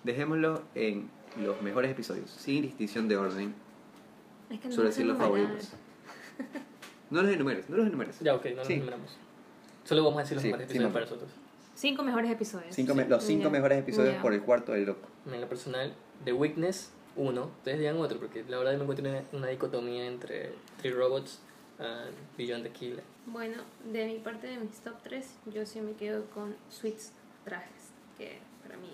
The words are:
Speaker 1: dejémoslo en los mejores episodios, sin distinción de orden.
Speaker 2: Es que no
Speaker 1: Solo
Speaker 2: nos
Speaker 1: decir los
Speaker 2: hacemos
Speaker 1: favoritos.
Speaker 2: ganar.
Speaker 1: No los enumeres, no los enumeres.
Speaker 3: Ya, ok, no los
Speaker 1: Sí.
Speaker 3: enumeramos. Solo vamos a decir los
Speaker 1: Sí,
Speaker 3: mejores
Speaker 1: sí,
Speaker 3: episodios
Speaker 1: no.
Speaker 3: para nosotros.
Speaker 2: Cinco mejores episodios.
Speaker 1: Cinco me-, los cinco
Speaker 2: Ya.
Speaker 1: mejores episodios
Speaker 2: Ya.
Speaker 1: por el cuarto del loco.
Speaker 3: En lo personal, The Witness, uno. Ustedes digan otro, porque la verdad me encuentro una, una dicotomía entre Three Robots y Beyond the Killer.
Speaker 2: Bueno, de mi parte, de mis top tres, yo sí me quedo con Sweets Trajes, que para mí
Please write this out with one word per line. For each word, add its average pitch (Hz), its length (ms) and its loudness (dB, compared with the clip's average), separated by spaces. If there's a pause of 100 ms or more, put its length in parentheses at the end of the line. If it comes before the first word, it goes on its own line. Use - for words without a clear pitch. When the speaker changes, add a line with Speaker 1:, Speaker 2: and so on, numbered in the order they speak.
Speaker 1:
dejémoslo 156 580 2 (140)
en 104 340 0 (340)
los 101 180 0
mejores 120 300 2
episodios, 110 380 -6
sin 143 320 0
distinción 113 460 0
de 104 100 6
orden. 98 380 0 (920)
Speaker 2:
Es 220 100 -8
que - 80 -10
no 247 80 -4
Speaker 1:
Solo 113 120 6
Speaker 2:
nos - 80 2
Speaker 1:
decir - 120 2
los - 120 2
Speaker 2:
hacemos 101 200 6
Speaker 1:
favoritos. - 320 0
Speaker 2:
ganar. - 1000 -14 (400)
Speaker 1:
No 170 140 4
los 202 80 6
enumeres, 139 380 2
no 165 80 2
los 220 100 6
enumeres. 143 320 -2
Speaker 3:
Ya, 147 160 4
ok, 120 160 -2
no 123 60 -4
los 131 100 -6
Speaker 1:
Sí. 180 60 0
Speaker 3:
enumeramos. 127 440 -4 (680)
Solo 156 200 4
vamos 147 160 6
a - 20 2
decir 143 140 -2
los 135 80 -2
Speaker 1:
Sí, 117 60 4
Speaker 3:
mejores - 180 -2
Speaker 1:
sí, - 100 -8
Speaker 3:
episodios 113 120 4
Speaker 1:
no. 95 40 -2
Speaker 3:
para 117 120 0
nosotros. 120 260 -10 (440)
Speaker 2:
Cinco 277 280 0
mejores 233 280 2
episodios. 190 440 -4
Speaker 1:
Cinco 131 180 2
me-, 131 140 4
los 117 160 6
cinco 104 220 4
Speaker 2:
Ya. 101 40 6
Speaker 1:
mejores 139 300 6
episodios 127 360 4
Speaker 2:
Ya. 95 60 -4
Speaker 1:
por 107 120 4
el 104 100 2
cuarto 120 300 4
del 101 120 2
loco. 98 220 -4 (240)
Speaker 3:
En 120 100 -6
lo - 80 -8
personal, 131 440 -4 (300)
The 127 100 2
Witness, 160 580 2 (240)
uno. 131 300 0 (120)
Ustedes 139 220 -2
digan 151 180 2
otro, 139 220 0
porque 110 280 -8
la 127 120 -4
verdad 135 180 4
me 143 60 0
encuentro 139 260 0
una, 135 140 -2 (100)
una 135 140 -4
dicotomía 123 580 -2
entre 123 480 -6 (280)
Three 127 100 0
Robots 127 480 2 (400)
y 120 640 -8
Beyond 117 180 -2
the 113 80 -6
Killer. 123 320 -10 (220)
Speaker 2:
Bueno, 226 320 -6 (340)
de 220 160 0
mi 220 120 -4
parte, 226 280 -8
de 254 120 -8
mis 214 220 -8
top 233 220 -10
tres, 262 320 -10 (160)
yo 214 140 -4
sí 220 160 -10
me 214 120 -6
quedo 214 400 -4
con 208 220 -8 (140)
Sweets - 440 -8 (320)
Trajes, - 460 -12 (260)
que - 220 -12 (240)
para - 140 -16
mí 180 160 -14